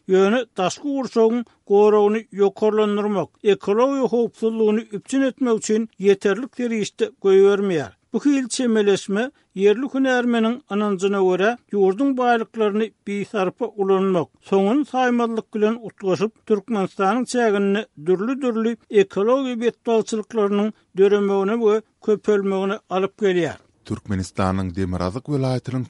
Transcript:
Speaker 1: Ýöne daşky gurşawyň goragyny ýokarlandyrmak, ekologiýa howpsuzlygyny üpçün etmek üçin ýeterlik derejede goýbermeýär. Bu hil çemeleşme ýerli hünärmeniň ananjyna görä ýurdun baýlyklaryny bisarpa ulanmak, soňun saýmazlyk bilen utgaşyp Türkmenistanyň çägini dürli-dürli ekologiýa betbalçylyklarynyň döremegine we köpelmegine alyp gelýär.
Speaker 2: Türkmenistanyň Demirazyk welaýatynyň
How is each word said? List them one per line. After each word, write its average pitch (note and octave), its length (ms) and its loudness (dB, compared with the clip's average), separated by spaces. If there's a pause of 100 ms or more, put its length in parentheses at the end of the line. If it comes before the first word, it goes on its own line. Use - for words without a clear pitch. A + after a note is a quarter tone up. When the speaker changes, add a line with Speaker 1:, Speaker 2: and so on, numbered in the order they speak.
Speaker 1:
Ýöne G3 360 2 (120)
daşky F#3 380 -4
gurşawyň A#3 500 0 (220)
goragyny G#3 540 4 (120)
ýokarlandyrmak, G#3 960 0 (140)
ekologiýa A3+ 720 0
howpsuzlygyny A3+ 680 0 (140)
üpçün C4 260 -4
etmek B3 360 0
üçin A3 320 -2 (100)
ýeterlik G3 600 0
derejede A3+ 460 -4 (180)
goýbermeýär. F#3+ 680 2 (220)
Bu A3+ 120 -2
hil C#4 220 2
çemeleşme A3 840 0 (240)
ýerli G#3 380 2
hünärmeniň B3 600 0 (140)
ananjyna G3+ 600 -2
görä G3 280 0 (160)
ýurdun G3+ 460 2
baýlyklaryny A3+ 720 0 (160)
bisarpa G3+ 580 -4
ulanmak, F#3+ 640 0 (120)
soňun G3+ 500 0
saýmazlyk A#3+ 640 -2
bilen A3 340 0
utgaşyp F#3 600 -4
Türkmenistanyň G#3 800 -2
çägini G3+ 600 0 (220)
dürli-dürli A3+ 720 -2 (140)
ekologiýa A#3 720 0
betbalçylyklarynyň G#3+ 1120 -2 (260)
döremegine G3 680 2
we G#3+ 180 2 (240)
köpelmegine G3 760 -2 (100)
alyp F#3+ 320 -2
gelýär. F3+ 360 -2 (280)
Speaker 2:
Türkmenistanyň F#2+ 880 -4
Demirazyk F#2 580 -6
welaýatynyň C3 560 -4